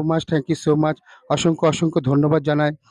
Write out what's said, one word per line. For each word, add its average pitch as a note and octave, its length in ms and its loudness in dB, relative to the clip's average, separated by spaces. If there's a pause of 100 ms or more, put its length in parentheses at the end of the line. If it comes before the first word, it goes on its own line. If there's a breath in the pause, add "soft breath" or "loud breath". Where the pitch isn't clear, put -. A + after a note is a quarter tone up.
much, D#3+ 300 0
thank D3+ 160 -2
you D#3 180 -2
so D3+ 100 4
much, D3+ 220 -2 (320 soft breath)
অসংখ্য, D#3+ 360 0
অসংখ্য D#3+ 340 0 (100)
ধন্যবাদ D3 320 2
জানাই। D3 300 0 (180 soft breath)